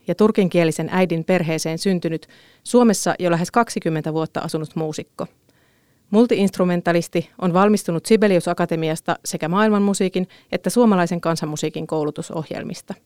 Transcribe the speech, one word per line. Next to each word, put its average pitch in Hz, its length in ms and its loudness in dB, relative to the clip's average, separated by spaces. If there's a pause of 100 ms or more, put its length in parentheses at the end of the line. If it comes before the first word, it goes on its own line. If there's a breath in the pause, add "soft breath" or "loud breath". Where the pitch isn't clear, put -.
ja 175 80 -2
turkinkielisen 170 760 2
äidin 175 320 0
perheeseen 160 540 -2
syntynyt, 170 500 -2 (360 soft breath)
Suomessa 226 560 4
jo 175 120 0
lähes 170 200 0
kaksikymmentä 160 600 -2
vuotta 160 260 -4
asunut 156 360 -8
muusikko. - 520 -8 (840)
Multiinstrumentalisti 180 1160 2 (120)
on 180 120 0
valmistunut 185 520 2
Sibelius 202 420 4
Akatemiasta 165 680 -2 (100)
sekä 156 220 -6
maailmanmusiikin 196 800 0 (240 soft breath)
että - 180 -4
suomalaisen 180 520 2
kansanmusiikin 156 680 -4
koulutusohjelmista. - 1040 -8 (120)